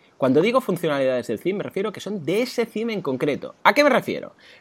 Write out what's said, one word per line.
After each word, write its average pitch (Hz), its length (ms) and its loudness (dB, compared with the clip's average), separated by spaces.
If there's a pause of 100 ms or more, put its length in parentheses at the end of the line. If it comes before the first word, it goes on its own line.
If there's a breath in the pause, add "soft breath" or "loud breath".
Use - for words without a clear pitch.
(180)
Cuando 131 240 4
digo 240 200 4
funcionalidades 139 680 0
del 110 120 -2
theme, 196 180 -2
me 165 80 -4
refiero 208 260 -4
que - 80 -10
son 190 260 -8
de 190 160 0
ese 247 240 -2
theme 226 280 -4
en 196 80 -4
concreto. 139 600 -2
¿A - 120 6
qué - 100 6
me 269 80 4
refiero? 101 420 -2 (280 soft breath)